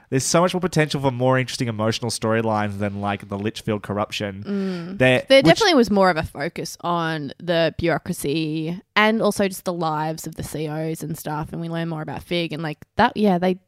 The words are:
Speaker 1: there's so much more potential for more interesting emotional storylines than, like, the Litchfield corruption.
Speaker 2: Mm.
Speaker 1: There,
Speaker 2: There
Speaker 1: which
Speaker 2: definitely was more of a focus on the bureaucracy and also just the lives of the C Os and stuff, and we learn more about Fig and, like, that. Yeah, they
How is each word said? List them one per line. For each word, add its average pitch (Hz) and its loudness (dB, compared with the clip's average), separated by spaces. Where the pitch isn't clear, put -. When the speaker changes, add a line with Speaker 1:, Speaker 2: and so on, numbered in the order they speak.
Speaker 1:
there's 131 2
so - 2
much 180 2
more 180 -2
potential 156 0
for 135 2
more 127 2
interesting 127 -4
emotional 113 -2
storylines 110 0
than, 101 -4
like, 101 -4
the 101 -4
Litchfield 107 -4
corruption. 104 -4
Speaker 2:
Mm. 180 -6
Speaker 1:
There, 127 4
Speaker 2:
There 269 8
Speaker 1:
which 269 6
Speaker 2:
definitely 339 6
was 233 6
more 196 6
of 170 2
a 160 -2
focus 165 -8
on 160 -2
the 165 2
bureaucracy 160 -2
and 214 4
also 202 2
just 185 -12
the 185 -2
lives 160 -2
of 160 -14
the 165 -8
C 156 -6
Os 160 -6
and 156 -8
stuff, 151 -6
and - -8
we 165 -8
learn 165 -4
more 156 -6
about 165 -10
Fig 170 -2
and, 165 -6
like, 151 -8
that. 233 2
Yeah, 202 4
they 185 0